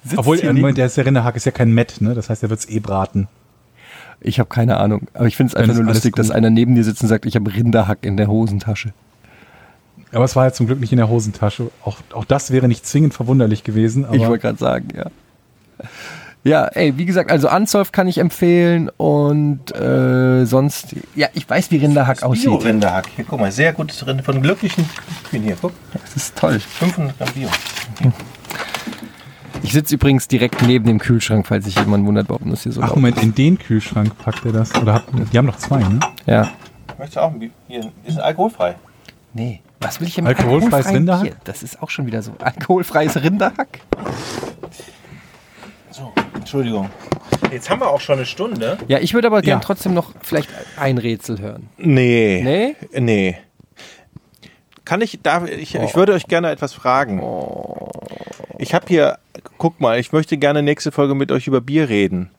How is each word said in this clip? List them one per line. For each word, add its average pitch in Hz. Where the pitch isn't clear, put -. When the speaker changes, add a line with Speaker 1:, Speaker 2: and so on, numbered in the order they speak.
Speaker 1:
Sitzt 123
Speaker 2:
Obwohl, 143
Speaker 1:
hier 185
Speaker 2:
äh, -
Speaker 1:
neben 135
Speaker 2:
Moment, 135
der 127
ist, 120
der 139
Rinderhack 123
ist 120
ja -
kein 113
Mett, -
ne? 110
Das 117
heißt, 107
er 110
wird's 110
eh 107
braten. 98
Speaker 1:
Ich -
hab 117
keine 120
Ahnung. 104
Aber 120
ich 110
find's 123
Speaker 2:
Dann -
Speaker 1:
einfach 117
Speaker 2:
ist 117
Speaker 1:
nur 113
Speaker 2:
alles 110
Speaker 1:
lustig, 113
dass 110
Speaker 2:
gut. 110
Speaker 1:
einer 113
neben 117
dir 113
sitzt 107
und 113
sagt, 107
„Ich 107
hab 104
Rinderhack 107
in 101
der 104
Hosentasche.“ 104
Speaker 2:
Aber 120
es 131
war 131
ja 131
zum 120
Glück 131
nicht 120
in 127
der 110
Hosentasche. 110
Auch, 101
auch 104
das -
wäre 131
nicht 113
zwingend 147
verwunderlich 117
gewesen, 113
aber 120
Speaker 1:
Ich 117
wollte 117
grad 110
sagen, 64
ja. -
Ja, 143
ey, 147
wie 170
gesagt, 175
also 147
Unsolved 196
kann 185
ich 185
empfehlen 170
und, 147
äh, 127
sonst, 131
ja, -
ich -
weiß, -
wie 160
Rinderhack 139
Speaker 3:
Das -
Speaker 1:
aussieht. 131
Speaker 3:
Bio-Rinderhack. 104
Hier, 110
guck 131
mal, 101
sehr 143
gutes 151
Rind-, 135
von 135
glücklichen 170
Kühen -
hier, 101
guck. -
Speaker 1:
Das -
ist -
toll. 135
Speaker 3:
Fünfhundert 165
Gramm 127
Bio. 135
Speaker 1:
Ich 101
sitz 147
übrigens 135
direkt 120
neben 123
dem 110
Kühlschrank, 110
falls 104
sich 98
jemand 101
wundert, 104
warum -
das -
hier 120
so 117
Speaker 2:
Ach, 123
Speaker 1:
laut -
Speaker 2:
Moment, 123
Speaker 1:
ist. 117
Speaker 2:
in 110
den 160
Kühlschrank 107
packt -
er 117
das. 110
Oder 107
habt, 110
die 117
haben 131
noch 117
zwei, 139
ne? 101
Speaker 1:
Ja. 110
Speaker 3:
Möchtest 147
du -
auch 165
ein 117
Bi-, 113
hier, 120
ist 156
alkoholfrei? 156
Speaker 1:
Nee. 113
Was -
will 170
ich -
denn 170
mit 135
Speaker 2:
Alkoholfreies 139
Speaker 1:
alkoholfreiem 196
Speaker 2:
Rinderhack? 180
Speaker 1:
Bier? -
Das -
ist -
auch 156
schon 135
wieder 110
so. 107
Alkoholfreies 156
Rinderhack? 196
Speaker 3:
So, 131
Entschuldigung. 110
Jetzt 123
haben 226
wir 254
auch 139
schon 143
eine 127
Stunde. 175
Speaker 1:
Ja, 135
ich -
würde 233
aber 214
gern 143
Speaker 2:
Ja. -
Speaker 1:
trotzdem 190
noch 170
vielleicht 151
ein 135
Rätsel 113
hören. 107
Speaker 3:
Nee. 120
Speaker 1:
Nee? 190
Speaker 3:
Nee. 101
Kann 180
ich, -
darf 175
ich, 156
Speaker 1:
Oh. 113
Speaker 3:
ich 110
würde 190
euch 180
gerne 170
etwas 143
fragen. 127
Speaker 1:
Oh. -
Speaker 3:
Ich -
hab 180
hier, 156
guck 165
mal, 120
ich 123
möchte 156
gerne 147
nächste 147
Folge 139
mit 139
euch 131
über 135
Bier 143
reden. 92